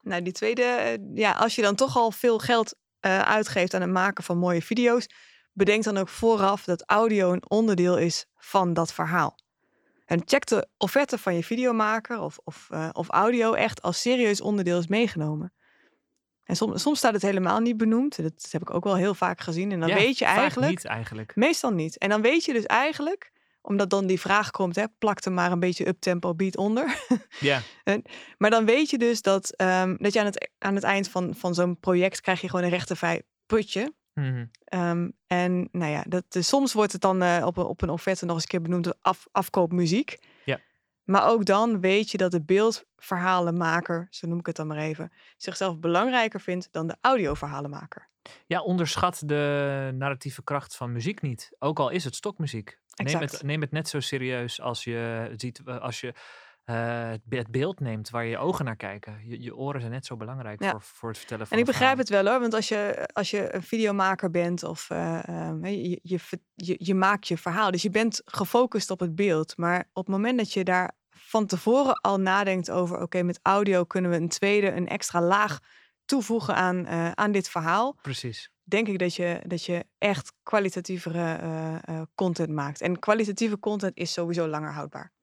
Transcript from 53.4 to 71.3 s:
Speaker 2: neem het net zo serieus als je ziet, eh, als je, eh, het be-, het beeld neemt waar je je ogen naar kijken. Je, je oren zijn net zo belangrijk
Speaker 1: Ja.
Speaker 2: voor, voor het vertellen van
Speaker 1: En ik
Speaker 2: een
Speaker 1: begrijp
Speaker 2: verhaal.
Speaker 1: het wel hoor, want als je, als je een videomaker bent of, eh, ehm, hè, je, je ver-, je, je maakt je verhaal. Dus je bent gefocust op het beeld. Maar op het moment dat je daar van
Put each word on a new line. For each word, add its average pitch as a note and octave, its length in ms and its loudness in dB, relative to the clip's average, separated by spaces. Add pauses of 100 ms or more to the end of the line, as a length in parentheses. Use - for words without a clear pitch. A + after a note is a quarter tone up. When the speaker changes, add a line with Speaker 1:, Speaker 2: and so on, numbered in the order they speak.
Speaker 2:
neem D3 180 -4
het C#3+ 100 -6
net D#3 180 -4
zo D3 100 -4
serieus B2+ 600 -6
als A#2+ 220 -6
je A#2 520 -6
ziet, A#2+ 300 -10
eh, B2 160 -10
als A#2+ 200 -8
je, A#2+ 120 -10 (520)
eh, A#2 440 -4
het A2 160 -8
be-, A#2+ 120 -6
het A#2 140 -6
beeld D3 280 -2
neemt A2 300 -6
waar A#2 140 -6
je A#2 60 -6
je A2+ 80 -6
ogen D#3 280 -2
naar A2+ 100 -6
kijken. G#2 500 -12
Je, A#2 160 -12
je A#2+ 140 -12
oren C3+ 240 -6
zijn A#2 140 -6
net C3 120 -10
zo B2+ 120 -12
belangrijk A2 460 -10
Speaker 1:
Ja. G3 80 -2
Speaker 2:
voor, A2 100 -6
voor - 280 -12
het G#2+ 80 -10
vertellen A2 300 -10
van - 100 -2
Speaker 1:
En A#3 60 4
ik A#3+ 40 2
Speaker 2:
een C4 60 0
Speaker 1:
begrijp C4 240 2
Speaker 2:
verhaal. G#3+ 200 0
Speaker 1:
het G3 80 4
wel G3+ 80 4
hoor, B3+ 80 2
want A#3 120 0
als G#3+ 140 -2
je, G#3 460 -2
als G3 160 -2
je - 240 -2
een F#3 100 -4
videomaker G3 680 0
bent F3 320 0
of, E3 260 -10
eh, E3 380 -4
ehm, E3 360 -6
hè, F3+ 60 -6
je, F3+ 340 -4
je F3 160 -4
ver-, - 200 -10 (160)
je, F3 220 -4
je F#3+ 180 0
maakt F#3+ 320 2
je E3+ 100 -2
verhaal. F#3 340 0
Dus F3+ 100 -2
je G#3 80 0
bent G#3+ 360 0
gefocust A#3 640 0
op F#3 80 -4
het E3+ 160 -2
beeld. E3 420 0
Maar F3 220 0 (140)
op F#3+ 120 -6
het G3 100 -2
moment A3+ 220 0
dat A3 160 -2
je G3 100 -2
daar F3+ 280 2 (180)
van - 360 -2